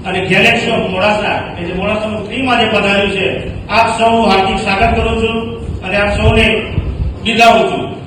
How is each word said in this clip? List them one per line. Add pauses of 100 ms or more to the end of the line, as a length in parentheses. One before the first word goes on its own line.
અને
ગેલેક્સી
ઓફ
મોડાસા (140)
કે
જે
મોડાસાનું
થીમ
આજે
પધાર્યું
છે, (420)
આપ (100)
સૌનું
હાર્દિક
સ્વાગત
કરું
છું (440)
અને
આપ
સૌને (720)
બિરદાવું
છું. (220)